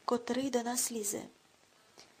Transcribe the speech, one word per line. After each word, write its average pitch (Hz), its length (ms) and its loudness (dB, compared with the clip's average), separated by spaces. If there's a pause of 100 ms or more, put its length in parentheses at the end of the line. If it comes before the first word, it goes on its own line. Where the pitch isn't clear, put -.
котрий 247 460 0
до 240 120 4
нас 240 300 0
лізе". 220 300 -2 (1000)